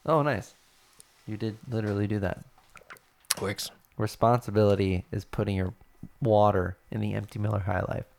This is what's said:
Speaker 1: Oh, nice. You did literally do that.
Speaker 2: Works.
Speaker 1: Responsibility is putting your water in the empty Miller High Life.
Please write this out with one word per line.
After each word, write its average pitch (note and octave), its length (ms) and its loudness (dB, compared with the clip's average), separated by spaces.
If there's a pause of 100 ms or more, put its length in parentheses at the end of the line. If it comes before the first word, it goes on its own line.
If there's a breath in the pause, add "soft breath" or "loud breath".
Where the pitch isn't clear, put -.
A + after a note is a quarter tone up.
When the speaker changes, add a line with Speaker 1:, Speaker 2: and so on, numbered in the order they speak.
Speaker 1:
Oh, D3+ 160 4
nice. C3+ 320 -4 (720)
You G#2+ 100 -8
did A2 220 -6 (100)
literally G#2 380 -2
do G#2 140 -2
that. F#2+ 180 -2 (1040)
Speaker 2:
Works. - 300 -6 (240)
Speaker 1:
Responsibility G2+ 1120 2
is G2+ 140 -6
putting G2+ 320 -2
your F#2 180 -2 (480)
water G#2 540 4 (160)
in A2 80 -4
the G#2 140 -4
empty G#2 260 -6
Miller G#2 180 0
High F#2 300 -2
Life. - 160 -6 (140)